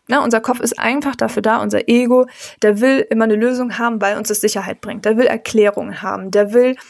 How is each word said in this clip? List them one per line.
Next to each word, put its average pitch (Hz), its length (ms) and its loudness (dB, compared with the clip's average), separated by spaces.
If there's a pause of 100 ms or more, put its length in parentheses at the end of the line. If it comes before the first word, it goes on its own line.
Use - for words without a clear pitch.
Ne? 269 120 2
Unser 226 200 2
Kopf 247 180 -2
ist - 200 -4
einfach 269 360 -2
dafür 226 260 -2
da, 220 180 0
unser 208 300 -2
Ego, 247 380 4 (360)
der 208 180 2
will 269 300 2
immer 226 140 2
eine 214 120 2
Lösung 247 420 -2
haben, 233 220 -2
weil 202 180 0
uns 208 80 -8
das 214 140 -2
Sicherheit 196 400 -4
bringt. - 240 -12
Der 220 120 2
will 247 100 2
Erklärungen 208 760 0
haben, 190 300 -8
der 202 200 2
will, 254 240 4 (140)